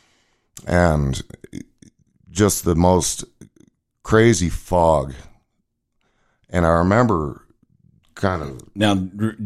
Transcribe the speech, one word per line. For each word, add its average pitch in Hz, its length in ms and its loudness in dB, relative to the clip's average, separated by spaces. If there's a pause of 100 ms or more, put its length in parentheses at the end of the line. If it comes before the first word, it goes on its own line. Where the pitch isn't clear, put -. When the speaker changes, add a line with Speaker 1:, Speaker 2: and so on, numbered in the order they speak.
(640)
Speaker 1:
And 78 540 0 (1080)
just 95 340 0
the 90 100 0
most 90 500 0 (800)
crazy 110 460 4
fog. 80 640 0 (1400)
And 90 160 -2
I 82 60 2
remember 87 760 0 (680)
kind 92 280 -4
of 67 180 -14 (140)
Speaker 2:
Now, 101 220 0 (240)
r-, 110 260 -4